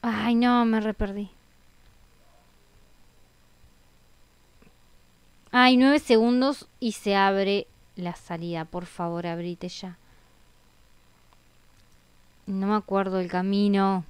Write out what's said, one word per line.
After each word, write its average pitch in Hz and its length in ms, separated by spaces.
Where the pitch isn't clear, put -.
Ay, 233 340
no, 240 300
me 220 140
re 208 140
perdí. 196 360
Ay, 254 260
nueve 269 220
segundos 247 680
y 233 140
se 202 220
abre 196 520
la 175 200
salida. 170 500
Por 175 200
favor, 170 420
abrite 170 400
ya. 180 300
No 196 200
me 208 80
acuerdo 196 440
el 180 100
camino. 196 800